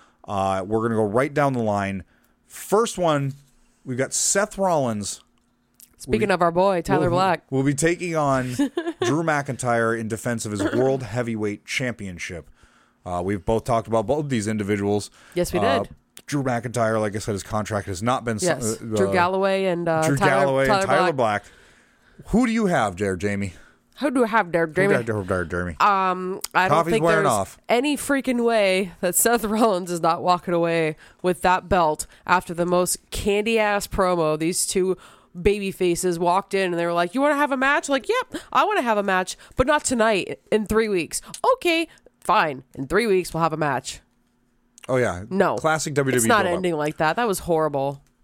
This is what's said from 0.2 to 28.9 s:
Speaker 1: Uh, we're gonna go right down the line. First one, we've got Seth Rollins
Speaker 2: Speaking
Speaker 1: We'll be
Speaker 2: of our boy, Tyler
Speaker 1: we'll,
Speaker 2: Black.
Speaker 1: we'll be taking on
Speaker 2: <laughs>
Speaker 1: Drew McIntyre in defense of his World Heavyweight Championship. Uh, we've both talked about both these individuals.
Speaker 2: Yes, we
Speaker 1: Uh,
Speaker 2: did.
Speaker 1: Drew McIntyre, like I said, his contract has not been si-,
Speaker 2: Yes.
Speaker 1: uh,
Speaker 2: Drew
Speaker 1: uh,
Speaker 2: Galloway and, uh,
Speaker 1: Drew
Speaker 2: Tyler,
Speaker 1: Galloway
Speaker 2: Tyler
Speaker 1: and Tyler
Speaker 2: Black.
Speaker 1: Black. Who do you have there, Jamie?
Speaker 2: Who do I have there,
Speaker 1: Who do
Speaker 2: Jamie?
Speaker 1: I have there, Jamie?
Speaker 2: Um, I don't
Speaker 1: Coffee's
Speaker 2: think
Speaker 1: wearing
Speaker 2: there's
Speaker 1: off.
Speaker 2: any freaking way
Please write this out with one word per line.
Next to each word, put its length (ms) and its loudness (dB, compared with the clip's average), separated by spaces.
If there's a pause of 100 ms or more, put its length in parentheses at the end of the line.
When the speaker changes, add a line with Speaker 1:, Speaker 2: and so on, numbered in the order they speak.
Speaker 1:
Uh, 360 0
we're 180 0
gonna 120 0
go 100 2
right 300 0
down 200 2
the 80 -2
line. 420 -2 (420)
First 520 -2
one, 360 0 (500)
we've 140 -6
got 160 -2
Seth 440 -2
Rollins 640 -2 (760)
Speaker 2:
Speaking 220 -2
Speaker 1:
We'll 80 0
be 60 2
Speaker 2:
of 80 0
our 100 4
boy, 300 2
Tyler 280 2
Speaker 1:
we'll, 80 2
Speaker 2:
Black. 320 0
Speaker 1:
we'll 140 2
be 100 2
taking 420 -2
on 360 0
Speaker 2:
<laughs> 500 -4
Speaker 1:
Drew 220 0
McIntyre 720 0
in 100 -6
defense 380 -4
of 60 -6
his 100 -2
World 400 0
Heavyweight 640 -4
Championship. 840 -8 (560)
Uh, 200 -4
we've 200 -4
both 200 0
talked 240 -2
about 180 0
both 220 -2
these 180 -2
individuals. 640 -2 (240)
Speaker 2:
Yes, 180 -2
we 60 0
Speaker 1:
Uh, 220 2
Speaker 2:
did. 100 -8 (360)
Speaker 1:
Drew 180 -2
McIntyre, 560 0
like 160 -2
I 20 -4
said, 140 -4
his 100 -4
contract 460 -4
has 140 -6
not 220 0
been 140 -4
si-, 80 -2
Speaker 2:
Yes. 340 -2
Speaker 1:
uh, 40 -14
Speaker 2:
Drew 240 0
Speaker 1:
uh, 40 -2
Speaker 2:
Galloway 520 0
and, 240 -2
uh, 180 2
Speaker 1:
Drew 100 2
Speaker 2:
Tyler, 140 2 (140)
Speaker 1:
Galloway 220 2
Speaker 2:
Tyler 140 2
Speaker 1:
and 80 -2
Tyler 240 2
Speaker 2:
Black. 320 0
Speaker 1:
Black. 80 -20 (760)
Who 180 4
do 60 0
you 140 2
have 300 2
there, 200 0
Jamie? 380 -4 (460)
Speaker 2:
Who 120 0
do 120 2
I 40 0
have 240 0
there, 160 2
Speaker 1:
Who 60 -16
do 80 2
Speaker 2:
Jamie? 120 4
Speaker 1:
I 40 4
have 280 -4
there, 180 0
Jamie? 360 -4
Speaker 2:
Um, 600 0 (140)
I 140 2
don't 100 4
Speaker 1:
Coffee's 140 0
Speaker 2:
think 120 0
Speaker 1:
wearing 200 2
Speaker 2:
there's 80 2
Speaker 1:
off. 260 -2 (100)
Speaker 2:
any 280 2
freaking 480 -2
way 560 2